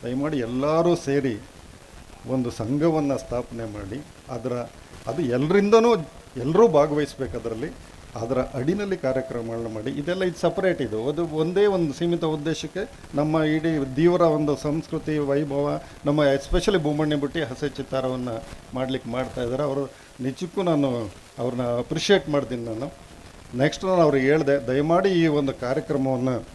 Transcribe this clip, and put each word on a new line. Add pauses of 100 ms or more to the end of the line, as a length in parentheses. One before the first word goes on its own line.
ದಯಮಾಡಿ
ಎಲ್ಲರೂ
ಸೇರಿ (840)
ಒಂದು
ಸಂಘವನ್ನು
ಸ್ಥಾಪನೆ
ಮಾಡಿ, (240)
ಅದರ, (540)
ಅದು
ಎಲ್ಲರಿಂದನೂ (420)
ಎಲ್ಲರೂ
ಭಾಗವಹಿಸ್ಬೇಕು
ಅದರಲ್ಲಿ, (480)
ಅದರ
ಅಡಿನಲ್ಲಿ
ಕಾರ್ಯಕ್ರಮಗಳನ್ನ
ಮಾಡಿ.
ಇದೆಲ್ಲ
ಇದು
ಸಪರೇಟ್,
ಇದು
ಅದು
ಒಂದೇ
ಒಂದು
ಸೀಮಿತ
ಉದ್ದೇಶಕ್ಕೆ (260)
ನಮ್ಮ
ಇಡೀ
ದೇವರ
ಒಂದು
ಸಂಸ್ಕೃತಿ
ವೈಭವ, (240)
ನಮ್ಮ
especially
ಭೂಮಣ್ಣಿ
ಬುಟ್ಟಿ
ಹಸೆ
ಚಿತ್ತಾರವನ್ನು (300)
ಮಾಡ್ಲಿಕ್ಕೆ
ಮಾಡ್ತಾ
ಇದ್ದಾರೆ.
ಅವರು (340)
ನಿಜಕ್ಕೂ
ನಾನು (260)
ಅವ್ರನ್ನ
ಅಪ್ರಿಷಿಯೇಟ್
ಮಾಡ್ತೀನಿ.
ನಾನು (640)
ನೆಕ್ಸ್ಟ್
ನಾನು
ಅವ್ರಿಗೆ
ಹೇಳ್ದೆ,
"ದಯಮಾಡಿ
ಈ
ಒಂದು
ಕಾರ್ಯಕ್ರಮವನ್ನು (120)